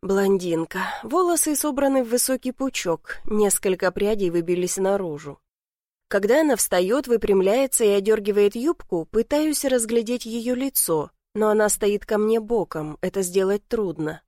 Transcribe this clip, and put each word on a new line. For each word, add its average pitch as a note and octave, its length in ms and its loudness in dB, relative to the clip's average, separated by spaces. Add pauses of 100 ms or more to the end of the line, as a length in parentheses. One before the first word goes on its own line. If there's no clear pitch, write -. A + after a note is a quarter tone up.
Блондинка. F#3 800 0 (220)
Волосы D#4 520 0
собраны C4+ 480 0
в A#3 60 -4
высокий B3 440 -2
пучок, - 760 -4
несколько G3 680 0
прядей G3+ 380 0
выбились F3 480 -2
наружу. F3+ 600 -2 (720)
Когда G#3 320 2
она D4 160 4
встаёт, G3+ 500 0
выпрямляется A3 760 2
и G#3 40 6
одёргивает G3+ 680 2
юбку, A#3 480 -4
пытаюсь D4 600 0
разглядеть A#3 580 0
её A#3 300 -4
лицо, B3 560 -2 (240)
но G#3+ 160 2
она G#3+ 180 4
стоит G3+ 380 -2
ко A3 100 0
мне A3 240 2
боком, E3 600 -4
это F#3 180 -4
сделать F#3+ 480 0
трудно. D#3+ 600 -4